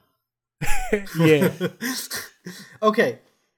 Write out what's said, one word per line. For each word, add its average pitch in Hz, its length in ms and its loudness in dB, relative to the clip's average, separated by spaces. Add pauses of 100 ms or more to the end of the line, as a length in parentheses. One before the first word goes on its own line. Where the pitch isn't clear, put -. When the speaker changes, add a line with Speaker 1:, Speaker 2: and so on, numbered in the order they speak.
(600)
Speaker 1:
<laughs> - 560 0
Yeah. 156 400 4
Speaker 2:
<laughs> - 1300 -10
Okay. 214 360 0 (380)